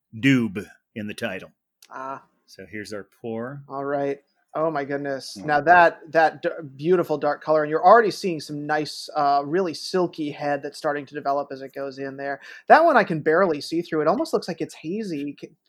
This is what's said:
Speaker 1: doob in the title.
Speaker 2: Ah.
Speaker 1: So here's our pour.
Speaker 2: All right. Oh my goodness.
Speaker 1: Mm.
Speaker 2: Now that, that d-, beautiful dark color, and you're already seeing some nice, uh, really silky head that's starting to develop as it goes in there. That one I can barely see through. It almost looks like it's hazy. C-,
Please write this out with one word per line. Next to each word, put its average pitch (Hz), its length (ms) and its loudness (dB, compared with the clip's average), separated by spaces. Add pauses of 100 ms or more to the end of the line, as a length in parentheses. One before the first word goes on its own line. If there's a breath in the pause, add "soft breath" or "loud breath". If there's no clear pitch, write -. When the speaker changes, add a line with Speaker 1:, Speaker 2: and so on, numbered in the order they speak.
(140)
Speaker 1:
doob 110 520 2 (280)
in 104 120 -8
the 101 80 -10
title. 95 380 -8 (380)
Speaker 2:
Ah. 131 320 -12 (240)
Speaker 1:
So 95 240 -20
here's 101 220 -10
our 101 160 -12 (120)
pour. 123 480 -8
Speaker 2:
All 139 160 -8
right. 139 340 -2 (380)
Oh 160 140 0
my 143 140 -4
goodness. 143 560 -6
Speaker 1:
Mm. 147 60 -12
Speaker 2:
Now 147 160 2
that, 170 380 8 (120)
that 151 300 2
d-, 170 60 -2 (280)
beautiful 156 420 2
dark 143 240 -2
color, 156 200 4
and 151 80 -2
you're 156 140 2
already 214 280 10
seeing 170 260 -4
some 147 280 -10
nice, 151 500 -4
uh, 143 280 4
really 165 300 -2
silky 175 560 -2
head 143 320 -4
that's 147 160 -12
starting 147 280 -4
to 147 80 -18
develop 139 360 -2
as 135 100 -12
it 135 140 -16
goes 139 240 -10
in 139 180 -8
there. 139 240 -8 (280 loud breath)
That 294 160 6
one 311 120 4
I 214 60 6
can 160 180 -4
barely 160 400 2
see 165 220 -6
through. 156 200 -2
It 147 40 -2
almost 254 260 0
looks 208 140 -2
like 180 140 -8
it's 147 140 -8
hazy. 156 680 -8
C-, 156 100 -16 (180)